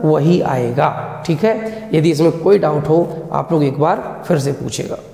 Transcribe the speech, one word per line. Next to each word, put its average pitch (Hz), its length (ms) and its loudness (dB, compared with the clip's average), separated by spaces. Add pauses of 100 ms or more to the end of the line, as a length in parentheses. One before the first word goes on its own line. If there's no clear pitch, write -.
वही 156 380 4
आएगा। 127 840 -2
ठीक 165 180 0
है, - 500 -2
यदि 156 160 4
इसमें 160 240 4
कोई 190 240 4
डाउट 151 300 0
हो, 165 440 0
आप 147 200 -2
लोग 151 120 2
एक 135 160 0
बार - 460 -2
फिर 170 120 0
से 139 140 -2
पूछेगा। - 440 -8 (160)